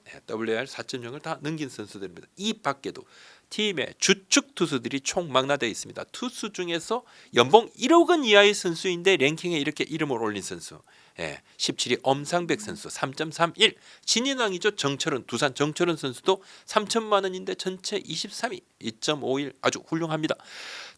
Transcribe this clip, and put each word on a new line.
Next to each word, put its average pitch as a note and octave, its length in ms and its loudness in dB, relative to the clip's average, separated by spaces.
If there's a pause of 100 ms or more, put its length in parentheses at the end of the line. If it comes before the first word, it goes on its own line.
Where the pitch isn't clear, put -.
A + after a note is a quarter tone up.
네, - 200 -20
더블유에이알 A2+ 400 -2
사점영을 B2 540 -10
다 D#3 220 -6
넘긴 D3+ 280 -4
선수들입니다. G2 680 -12
이 G#3 180 -4
밖에도 - 500 -6 (460)
팀의 F#3+ 500 -2
주축 - 560 2
투수들이 C3+ 460 -2
총망라되어 C3+ 680 0
있습니다. - 420 -8
투수 A#3+ 400 -8
중에서 F3 520 -4 (320)
연봉 D#3 400 8
일억 D#4+ 340 6
원 D#4 160 4
이하의 G3+ 300 8
선수인데 F3+ 640 2
랭킹에 D#3+ 420 0
이렇게 D3 240 -2
이름을 D3 360 -2
올린 G#2+ 220 -2
선수, E2 400 -12 (380)
예, D2 220 -8 (160)
십칠위 - 440 -2
엄상백 C#3+ 580 0
선수 - 300 -12
삼점삼일, D#3+ 880 0 (280)
신인왕이죠. A3 680 0
정철은, C#3 520 -2
두산 B2+ 260 0
정철은 D#3 420 0
선수도 D3+ 480 -2 (220)
삼천만 G#3+ 580 2
원인데 F#3+ 320 -6
전체 F#3 420 -6
이십삼 - 540 -6
위, - 100 -12 (180)
이점오일, C3 800 -4
아주 - 260 2
훌륭합니다. D#3+ 480 -2 (640)